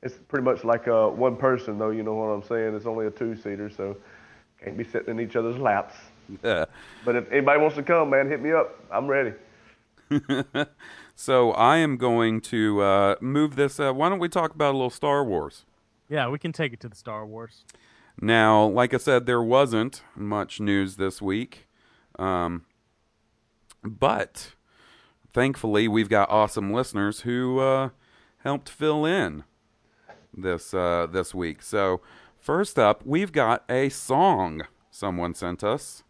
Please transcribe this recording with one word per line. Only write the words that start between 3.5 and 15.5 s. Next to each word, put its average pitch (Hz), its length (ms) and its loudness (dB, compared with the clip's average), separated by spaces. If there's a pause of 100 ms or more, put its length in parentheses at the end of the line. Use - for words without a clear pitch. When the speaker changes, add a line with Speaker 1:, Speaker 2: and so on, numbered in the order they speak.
Speaker 1:
so 101 300 -8 (680)
can't - 140 -10
be 117 60 -6
sitting - 260 -6
in 113 100 -6
each 120 160 -4
other's 117 220 -2
laps. 104 360 0 (480)
Speaker 2:
Yeah. 90 220 0 (400)
Speaker 1:
But 120 120 2
if 120 140 -4
anybody 143 300 4
wants 151 160 2
to 147 60 -6
come, 165 260 2
man, 139 220 4
hit 147 100 -4
me 151 120 -2
up. - 380 0
I'm 120 180 -4
ready. 135 260 0 (760)
Speaker 2:
<laughs> 143 560 -2 (500)
So 123 360 4
I 123 240 6
am 151 220 2
going 117 440 2
to, 107 380 0
uh, 98 400 4
move 143 340 0
this. 139 240 0
Uh, 139 140 0
why 143 160 0
don't 190 120 -2
we 175 100 -2
talk 160 240 -2
about 151 180 0
a 135 60 0
little 127 100 0
Star 143 340 0
Wars? 85 440 -4 (420)